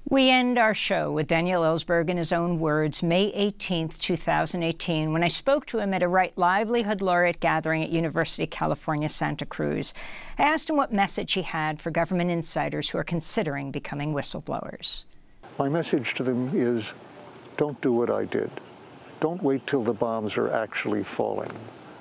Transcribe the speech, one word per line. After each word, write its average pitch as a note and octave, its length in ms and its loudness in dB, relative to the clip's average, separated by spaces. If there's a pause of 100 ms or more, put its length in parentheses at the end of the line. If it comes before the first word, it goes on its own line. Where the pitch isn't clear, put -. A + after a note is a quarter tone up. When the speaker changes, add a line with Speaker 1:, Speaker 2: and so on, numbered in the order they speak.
Speaker 1:
We C4 220 4
end B3 300 4
our A3 160 4
show D#3 360 0
with D3+ 180 0
Daniel E3+ 340 2
Ellsberg E3 480 2
in F3+ 80 0
his E3 120 -2
own E3+ 280 0
words, D#3 440 0
May F3+ 260 4
eighteenth, F#3+ 680 -2
two F3 200 0
thousand D#3+ 440 0
eighteen, E3 520 0
when E3 100 2
I E3+ 40 4
spoke C#4 400 2
to A3+ 100 -2
him G3 160 0
at F3+ 80 0
a F3+ 60 4
Right F3+ 280 2
Livelihood G#3 640 2
laureate F3 400 4
gathering D#3+ 420 2
at D#3+ 60 -2
University E3 540 0
of D#3 80 -2
California, D#3 580 -2
Santa D3 380 -4
Cruz. - 480 -4 (420)
I - 60 0
asked D4+ 260 2
him D#4 80 0
what C#4 160 2
message G3 400 0
he G3 80 0
had D#3 400 -2
for E3+ 100 -6
government E3+ 400 2
insiders D3+ 600 -2
who E3+ 80 -2
are D#3+ 60 0
considering D3+ 640 -2
becoming C#3+ 420 -4
whistleblowers. - 920 -4 (540)
Speaker 2:
My C#3 120 0
message D#3 460 0
to - 60 -2
them B2+ 300 0
is, A#2+ 400 2 (640)
don't D3 240 0
do C3 140 4
what A#2 160 4
I G#2 160 0
did. A2 240 -2 (720)
Don't E3+ 220 0
wait C3+ 240 2
till C3+ 160 2
the A2+ 120 0
bombs A2 420 -2
are A2+ 140 2
actually G#2+ 520 -2
falling, G#2+ 500 -4 (480)